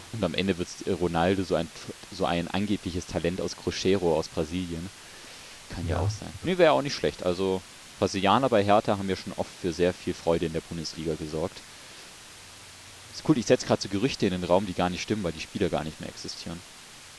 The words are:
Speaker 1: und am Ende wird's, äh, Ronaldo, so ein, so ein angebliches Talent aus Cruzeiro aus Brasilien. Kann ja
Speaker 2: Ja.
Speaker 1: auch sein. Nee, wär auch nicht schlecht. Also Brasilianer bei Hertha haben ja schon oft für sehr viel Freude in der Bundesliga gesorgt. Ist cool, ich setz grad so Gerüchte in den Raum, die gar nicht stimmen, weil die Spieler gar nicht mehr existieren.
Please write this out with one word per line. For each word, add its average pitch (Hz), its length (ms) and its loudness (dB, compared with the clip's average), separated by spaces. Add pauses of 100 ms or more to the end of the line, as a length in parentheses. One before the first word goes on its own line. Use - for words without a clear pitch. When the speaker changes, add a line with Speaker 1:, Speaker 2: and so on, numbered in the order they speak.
(120)
Speaker 1:
und 107 120 -4
am 82 120 0
Ende 92 220 2
wird's, - 260 -6
äh, - 80 -2
Ronaldo, 87 520 2
so 87 120 0
ein, 82 160 0 (400)
so 92 140 -2
ein 87 220 2
angebliches 95 600 -2
Talent 85 340 0
aus 85 140 -4
Cruzeiro 90 600 2
aus 80 140 0
Brasilien. 85 600 -4 (800)
Kann 87 180 -4
ja 82 100 0
Speaker 2:
Ja. - 20 2
Speaker 1:
auch 101 120 2
sein. - 320 -8
Nee, 180 140 0
wär 160 160 10
auch 135 100 4
nicht 143 120 -4
schlecht. - 280 0
Also 92 400 2 (340)
Brasilianer 101 520 4
bei 107 140 6
Hertha 104 340 6
haben 98 120 -2
ja 92 80 2
schon - 160 -8
oft - 200 -6
für 87 200 -2
sehr 87 200 4
viel - 220 -4
Freude 82 320 2
in 80 60 -4
der 80 80 -2
Bundesliga 80 540 -4
gesorgt. 78 480 -6 (1500)
Ist - 180 -12
cool, 156 120 6
ich 107 80 0
setz - 180 6
grad 113 160 2
so 101 80 -6
Gerüchte 107 380 0
in 90 40 4
den 90 120 -2
Raum, 90 240 6
die 90 80 -4
gar 90 160 2
nicht 85 100 -4
stimmen, 107 220 0
weil 82 80 0
die 78 80 -6
Spieler - 320 0
gar 73 120 0
nicht 78 160 -8
mehr 82 100 -8
existieren. - 540 -10 (560)